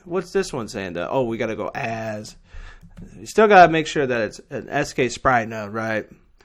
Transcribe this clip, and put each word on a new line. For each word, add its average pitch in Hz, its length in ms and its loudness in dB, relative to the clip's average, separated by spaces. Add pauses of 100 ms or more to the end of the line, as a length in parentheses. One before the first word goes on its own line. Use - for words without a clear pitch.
What's 180 260 -8
this 190 220 -4
one 110 160 -8
saying, 95 240 -8
though? 85 180 -4
Oh, 131 120 2
we 113 140 -4
gotta 110 200 -4
go 101 180 -6
as. 113 640 -10 (800)
You 104 80 -18
still 214 220 4
gotta 180 220 10
make 160 160 0
sure 143 220 -2
that 120 140 0
it's 98 280 -6
an 131 200 -10
S 143 240 -4
K 123 160 0
sprite 120 400 0
node, 107 240 -10
right? 110 340 -6 (380)